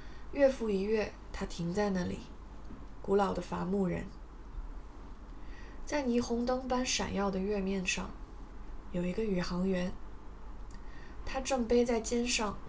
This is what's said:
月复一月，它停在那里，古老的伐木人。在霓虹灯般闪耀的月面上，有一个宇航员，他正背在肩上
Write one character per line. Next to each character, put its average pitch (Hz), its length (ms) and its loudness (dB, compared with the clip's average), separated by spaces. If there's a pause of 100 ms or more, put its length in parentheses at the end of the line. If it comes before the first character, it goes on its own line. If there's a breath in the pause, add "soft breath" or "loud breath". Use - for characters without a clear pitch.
(320 loud breath)
月 277 180 8
复 233 200 0
一 196 120 4
月， 208 320 2 (180)
它 - 140 -4
停 170 280 -2
在 208 180 4
那 185 140 2
里， 190 140 -2 (800)
古 196 140 4
老 190 180 6
的 180 80 -2
伐 175 220 -2
木 190 220 2
人。 170 200 0 (1800 loud breath)
在 294 200 0
霓 240 160 4
虹 233 240 2
灯 254 220 2
般 247 180 2
闪 185 280 2
耀 196 160 2
的 190 80 0
月 202 220 0
面 190 260 0
上， 190 240 0 (840)
有 175 120 0
一 180 80 0
个 220 120 0
宇 190 180 2
航 180 260 0
员， 185 260 2 (1300 loud breath)
他 269 160 -2
正 254 260 2
背 240 160 8
在 240 160 4
肩 240 260 2
上 220 320 2 (120)